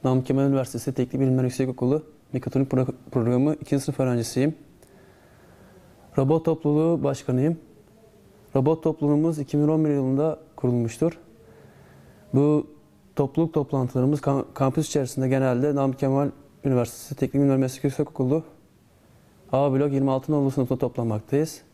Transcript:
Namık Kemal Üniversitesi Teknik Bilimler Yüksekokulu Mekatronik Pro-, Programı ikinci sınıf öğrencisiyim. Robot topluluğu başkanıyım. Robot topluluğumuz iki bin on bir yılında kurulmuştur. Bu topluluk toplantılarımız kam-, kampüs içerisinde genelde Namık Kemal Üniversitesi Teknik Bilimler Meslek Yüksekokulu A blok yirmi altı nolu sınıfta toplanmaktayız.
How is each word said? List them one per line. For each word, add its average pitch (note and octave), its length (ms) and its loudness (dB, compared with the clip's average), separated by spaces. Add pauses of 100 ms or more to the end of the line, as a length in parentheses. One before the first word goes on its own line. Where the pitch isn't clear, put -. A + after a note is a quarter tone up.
Namık C3 220 2
Kemal C3+ 200 0
Üniversitesi C3 480 -2
Teknik C3 280 -2
Bilimler C3 220 2
Yüksekokulu B2+ 580 0 (300)
Mekatronik C3 400 -2
Pro-, B2+ 220 2 (160)
Programı B2 440 2
ikinci C#3 300 -4
sınıf - 160 -4
öğrencisiyim. B2+ 540 0 (1600)
Robot D#3 260 2
topluluğu D#3 600 0
başkanıyım. C#3 540 -2 (1000)
Robot D#3 260 2
topluluğumuz D3+ 560 0
iki D3 200 -2
bin D3 100 2
on D#3+ 160 2
bir D3+ 60 2
yılında C#3 480 0 (180)
kurulmuştur. B2 600 -2 (1160)
Bu D3 320 4 (500)
topluluk D#3+ 380 0
toplantılarımız C3+ 680 0
kam-, C#3 240 0 (100)
kampüs C3+ 340 0
içerisinde C3 400 -2
genelde C3 460 0
Namık C3+ 240 0
Kemal C#3 320 0 (340)
Üniversitesi B2+ 500 -2
Teknik C#3 280 0
Bilimler C#3 140 4
Meslek C3 280 -2
Yüksekokulu C#3+ 580 -2 (1120)
A C#3 200 2
blok C#3 200 0
yirmi C3+ 180 0
altı C3+ 220 -2
nolu C#3 180 2
sınıfta C3 260 -2
toplanmaktayız. B2 880 -2 (120)